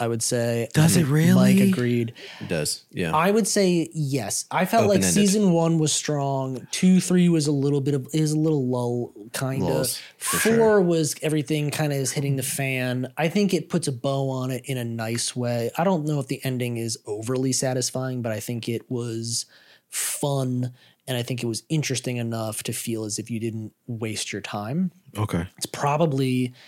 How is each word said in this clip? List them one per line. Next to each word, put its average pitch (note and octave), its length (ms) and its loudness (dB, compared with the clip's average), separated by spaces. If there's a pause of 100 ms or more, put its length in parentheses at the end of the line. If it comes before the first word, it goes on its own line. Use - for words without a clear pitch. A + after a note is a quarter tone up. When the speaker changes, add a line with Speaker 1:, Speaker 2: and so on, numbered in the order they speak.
Speaker 1:
I A#2 80 0
would A2+ 140 -2
say. A#2 520 0
Speaker 2:
Does E3 220 6
it F3 80 6
Speaker 1:
Mike C3 80 0
Speaker 2:
really? F#3 580 6
Speaker 1:
agreed. A#2+ 420 0 (280)
Speaker 3:
It - 80 -10
does. D#2 420 -2
Yeah. F2 240 -2
Speaker 1:
I E3+ 160 4
would G#3 160 2
say F3+ 460 2
yes. C3+ 580 -4
I E3+ 140 2
felt A3 240 4
like G3 100 4
Speaker 3:
Open-ended. F3+ 160 2
Speaker 1:
season G3+ 380 4
one E3 260 4
was D3+ 140 2
strong. C3+ 800 -4
Two, F#3 280 6
three F3+ 280 4
was D#3+ 180 4
a D#3 60 2
little C#3+ 280 2
bit C#3 140 0
of, B2+ 180 -2
is D#3 200 2
a D#3 60 0
little D#3 280 2
lull, B2 460 -2 (200)
kinda. C3 340 -2
Speaker 3:
Lulls, - 340 0 (160)
for - 220 -4
Speaker 1:
Four A3 160 4
Speaker 3:
sure. A3 260 6
Speaker 1:
was E3 420 2
everything D3+ 480 0
kinda D3 240 -2
is C3+ 180 -2
hitting C#3 220 0
the - 80 -2
fan. B2+ 760 -2
I D#3+ 120 0
think G3+ 260 2
it D#3+ 140 -2
puts - 180 -2
a C#3+ 60 -2
bow C3+ 380 -2
on C3 200 -4
it B2 140 -4
in C3+ 140 -4
a A#2+ 60 -4
nice A#2 520 -4
way. A#2+ 420 -2
I E3 60 2
don't F3+ 200 0
know D3+ 140 -2
if C3+ 80 -4
the - 160 -6
ending B2 360 -2
is A2+ 280 -4
overly B2+ 460 -2
satisfying, B2+ 680 -4
but A2+ 100 -4
I G#2+ 80 -6
think A#2 280 -8
it A2+ 220 -6
was A#2 540 -6 (440)
fun B2+ 840 -2 (360)
and C3 80 -2
I A#2+ 60 -2
think A#2+ 200 -6
it A#2+ 40 -4
was A2+ 220 -4
interesting C3 480 -2
enough A2+ 480 -4
to B2 80 -6
feel A2 320 -6
as G#2+ 140 -6
if A2 120 -8
you A2+ 100 -4
didn't A2 320 -6 (140)
waste A2 460 -8
your G2+ 100 -8
time. C3+ 480 -4 (260)
Speaker 2:
Okay. G2 300 -2 (100)
Speaker 1:
It's - 100 -8
probably, C3+ 840 0 (160)